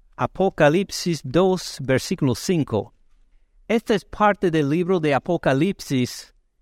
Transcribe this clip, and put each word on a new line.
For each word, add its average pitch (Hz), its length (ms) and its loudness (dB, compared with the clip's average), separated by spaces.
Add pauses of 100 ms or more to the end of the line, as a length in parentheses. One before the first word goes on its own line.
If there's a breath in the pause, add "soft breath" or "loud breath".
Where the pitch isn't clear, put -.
(140)
Apocalipsis 170 1080 0
dos, 175 560 0
versículo 131 560 0
cinco. 139 580 -2 (720)
Esta - 300 0
es - 80 -6
parte 202 480 0
del 156 160 0
libro 175 320 0
de 147 140 2
Apocalipsis 143 1200 -2 (300)